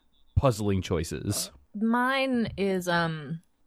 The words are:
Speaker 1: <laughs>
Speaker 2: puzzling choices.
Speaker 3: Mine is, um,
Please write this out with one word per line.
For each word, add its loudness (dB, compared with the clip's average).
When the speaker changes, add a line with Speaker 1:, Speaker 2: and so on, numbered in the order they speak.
Speaker 1:
<laughs> -20
Speaker 2:
puzzling 2
choices. -2
Speaker 3:
Mine 0
is, 0
um, -2